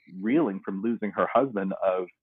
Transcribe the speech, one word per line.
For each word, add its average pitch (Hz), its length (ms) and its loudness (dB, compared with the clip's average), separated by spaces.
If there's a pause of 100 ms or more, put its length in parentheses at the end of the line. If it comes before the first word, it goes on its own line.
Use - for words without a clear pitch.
(200)
reeling 110 440 0
from 98 180 -6
losing 110 300 -2
her 92 200 2
husband 107 400 2 (120)
of 92 240 2 (140)